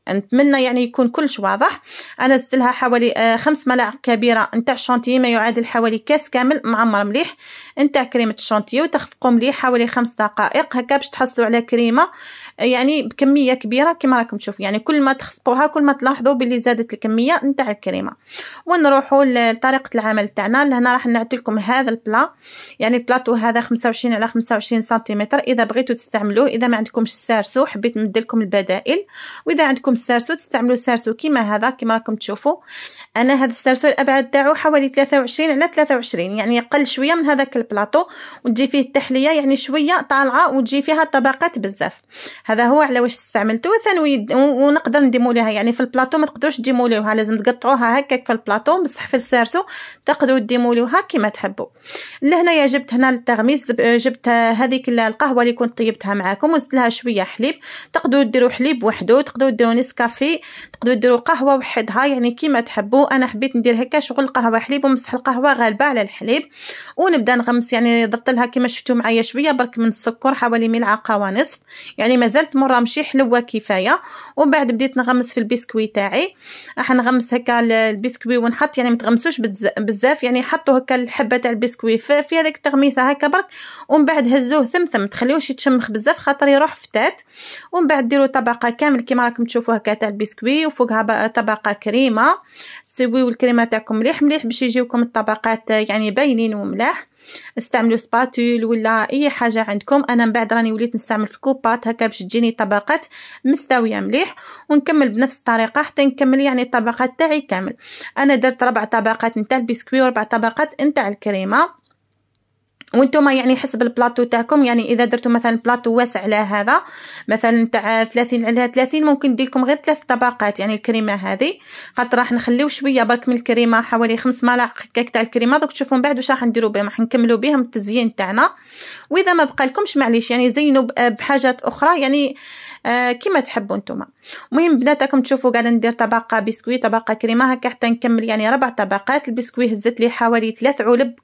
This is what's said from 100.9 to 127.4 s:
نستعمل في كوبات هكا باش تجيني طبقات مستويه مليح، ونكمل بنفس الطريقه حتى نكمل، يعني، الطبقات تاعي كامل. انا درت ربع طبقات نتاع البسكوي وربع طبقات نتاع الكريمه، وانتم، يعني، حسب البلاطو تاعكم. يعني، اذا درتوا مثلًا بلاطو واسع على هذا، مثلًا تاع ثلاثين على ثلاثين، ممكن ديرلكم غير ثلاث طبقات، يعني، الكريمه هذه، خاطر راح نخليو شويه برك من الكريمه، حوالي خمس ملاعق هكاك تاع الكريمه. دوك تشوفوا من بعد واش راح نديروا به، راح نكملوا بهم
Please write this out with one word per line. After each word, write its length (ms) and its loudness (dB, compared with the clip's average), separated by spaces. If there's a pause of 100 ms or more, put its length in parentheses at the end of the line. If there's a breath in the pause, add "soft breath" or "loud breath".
نستعمل 320 -4
في 120 -18
كوبات 480 -2
هكا 200 -2
باش 120 -6
تجيني 320 0
طبقات 540 -2 (400 loud breath)
مستويه 540 0
مليح، 360 -2 (340 loud breath)
ونكمل 400 2
بنفس 280 -2
الطريقه 460 0
حتى 220 0
نكمل، 340 2
يعني، 220 0
الطبقات 560 -2
تاعي 240 0
كامل. 320 -6 (440 loud breath)
انا 180 4
درت 280 0
ربع 200 0
طبقات 540 0
نتاع 200 -2
البسكوي 440 -2
وربع 220 2
طبقات 580 -2
نتاع 260 0
الكريمه، 720 -2 (1120)
وانتم، 360 4
يعني، 260 2
حسب 260 -4
البلاطو 420 0
تاعكم. 400 2
يعني، 300 2
اذا 120 2
درتوا 260 0
مثلًا 340 2
بلاطو 260 0
واسع 280 0
على 160 -2
هذا، 460 0 (460 loud breath)
مثلًا 440 2
تاع 320 0
ثلاثين 420 -2
على 300 0
ثلاثين، 300 2
ممكن 300 2
ديرلكم 300 0
غير 100 2
ثلاث 320 -2
طبقات، 520 0
يعني، 140 -2
الكريمه 400 -2
هذه، 400 -2 (440 loud breath)
خاطر 200 0
راح 140 0
نخليو 360 0
شويه 360 0
برك 260 0
من 60 0
الكريمه، 460 2
حوالي 360 0
خمس 260 -2
ملاعق 380 0
هكاك 280 -6
تاع 120 -2
الكريمه. 360 0
دوك 140 0
تشوفوا 260 -2
من 60 2
بعد 120 2
واش 160 -4
راح 120 0
نديروا 260 0
به، 120 -2
راح 180 -4
نكملوا 380 2
بهم 240 0